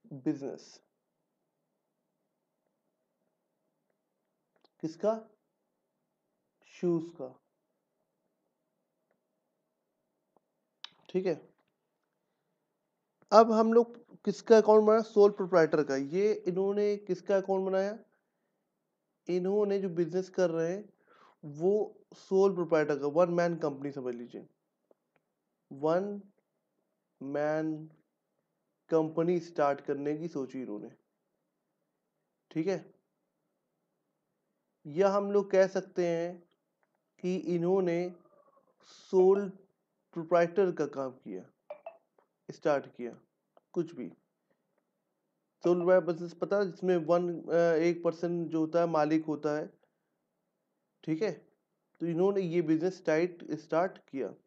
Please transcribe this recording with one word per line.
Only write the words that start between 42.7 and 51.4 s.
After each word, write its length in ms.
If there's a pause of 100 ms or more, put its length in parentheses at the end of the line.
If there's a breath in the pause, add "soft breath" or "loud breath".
किया, 320 (540)
कुछ 220
भी। 140 (1600)
सोल 120
प्रोप्राइटर 300
बिजनेस 280
पता 220
है, 140
जिसमें 260
वन, 460
अ, 340
एक 280
पर्सन 400
जो 160
होता 200
है, 60
मालिक 380
होता 340
है। 120 (1300)
ठीक 180
है, 100 (680)